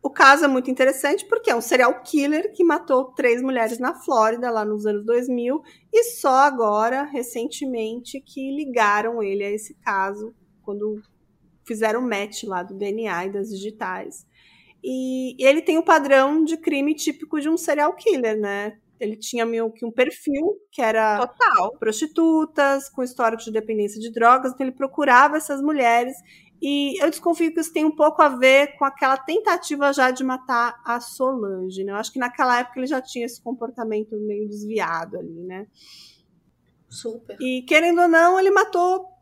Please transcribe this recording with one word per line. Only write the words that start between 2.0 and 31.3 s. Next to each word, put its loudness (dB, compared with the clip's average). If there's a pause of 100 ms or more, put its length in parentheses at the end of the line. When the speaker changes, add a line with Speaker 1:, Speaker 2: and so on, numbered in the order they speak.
Speaker 1:
killer -2
que 2
matou 2
três 2
mulheres -2
na -2
Flórida, 0
lá -2
nos -4
anos -2
dois 0
mil, -2 (300)
e 4
só 0
agora, 2
recentemente, -8
que -10
ligaram 0
ele -4
a -6
esse -10
caso, -6 (280)
quando -8 (640)
fizeram -2
o -2
match -6
lá -6
do -14
D -8
N -4
A -4
e -6
das -6
digitais. -10 (560)
E -6
ele 4
tem 2
o 2
padrão 6
de 2
crime 0
típico -6
de -2
um 2
serial 0
killer, 0
né? -6 (200)
Ele -6
tinha -4
meio -2
que -10
um -6
perfil -2 (140)
que -6
era 2
Speaker 2:
Total. 0
Speaker 1:
prostitutas, 0
com -6
histórico -2
de -10
dependência -4
de -10
drogas, 4
então -4
ele -6
procurava 4
essas -4
mulheres. 2 (460)
E -2
eu 4
desconfio -2
que -2
isso -6
tem 0
um 0
pouco 2
a 6
ver 4
com -2
aquela 0
tentativa -2
já 2
de -4
matar -2
a -4
Solange, -6